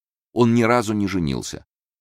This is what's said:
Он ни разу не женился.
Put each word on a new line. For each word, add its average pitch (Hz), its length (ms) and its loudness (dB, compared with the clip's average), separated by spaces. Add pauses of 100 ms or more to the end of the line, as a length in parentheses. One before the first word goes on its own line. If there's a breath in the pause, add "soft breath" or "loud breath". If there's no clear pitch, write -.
(320)
Он 117 220 2
ни 120 80 4
разу 113 320 0
не 101 140 0
женился. 73 560 -4 (360)